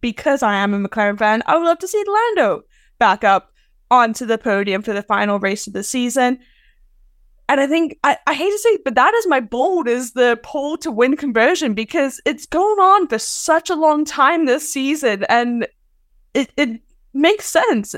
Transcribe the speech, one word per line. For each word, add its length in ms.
because 440
I 100
am 180
a 60
McLaren 400
fan, 280
I 100
would 80
love 160
to 80
see 180
Lando 560
back 240
up 260
onto 340
the 140
podium 440
for 100
the 100
final 380
race 260
of 60
the 100
season. 560
And 100
I 60
think, 380
I, 220
I 80
hate 160
to 80
say 120
it, 140
but 100
that 200
is 120
my 140
bold, 480
is 240
the 300
pole 360
to 120
win 260
conversion, 580
because 520
it's 200
going 320
on 300
for 100
such 520
a 40
long 300
time 400
this 260
season. 600
And 360
it, 240
it 220
makes 320
sense 520